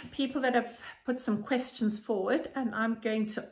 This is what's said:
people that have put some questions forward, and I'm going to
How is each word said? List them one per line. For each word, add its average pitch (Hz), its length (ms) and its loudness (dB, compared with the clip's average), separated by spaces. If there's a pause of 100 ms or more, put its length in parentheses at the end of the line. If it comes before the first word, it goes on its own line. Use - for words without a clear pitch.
(100)
people 269 300 0
that 247 160 4
have 233 240 0 (260)
put 254 140 0
some 208 240 0
questions 233 560 0
forward, 220 560 0
and 233 180 -2
I'm 226 220 2
going 220 300 2
to - 260 -6